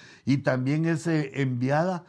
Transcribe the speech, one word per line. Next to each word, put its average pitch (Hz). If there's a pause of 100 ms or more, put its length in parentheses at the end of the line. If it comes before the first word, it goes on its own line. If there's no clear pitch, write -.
(240)
y 139
también 135
es, 165
eh, 151
enviada 143